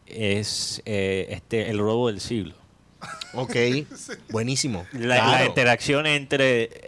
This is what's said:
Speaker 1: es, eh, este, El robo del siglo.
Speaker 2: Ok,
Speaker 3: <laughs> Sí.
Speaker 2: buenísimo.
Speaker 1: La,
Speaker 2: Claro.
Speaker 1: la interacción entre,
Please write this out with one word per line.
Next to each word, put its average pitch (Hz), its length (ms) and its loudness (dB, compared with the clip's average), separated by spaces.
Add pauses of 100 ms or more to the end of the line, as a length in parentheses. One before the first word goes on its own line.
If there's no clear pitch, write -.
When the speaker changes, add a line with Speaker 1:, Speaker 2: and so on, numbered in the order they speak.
Speaker 1:
es, - 800 -2
eh, 95 440 -2
este, - 400 -4
El 107 100 -2
robo 110 280 2
del 101 140 -4
siglo. 95 340 -6 (800)
Speaker 2:
Ok, 123 200 -6
Speaker 3:
<laughs> 127 420 0
Sí. - 180 -14 (160)
Speaker 2:
buenísimo. 113 640 -2
Speaker 1:
La, 123 220 2
Speaker 2:
Claro. 120 160 6
Speaker 1:
la 131 140 4
interacción 131 640 2
entre, 135 800 2